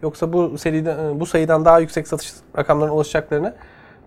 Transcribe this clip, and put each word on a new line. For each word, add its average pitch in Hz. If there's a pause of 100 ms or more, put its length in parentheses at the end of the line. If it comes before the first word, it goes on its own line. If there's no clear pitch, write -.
Yoksa 160
bu 165
seriden, 156
e, 151
bu 170
sayıdan 160
daha 165
yüksek 160
satış - (260)
rakamlarına 151
ulaşacaklarını 156 (520)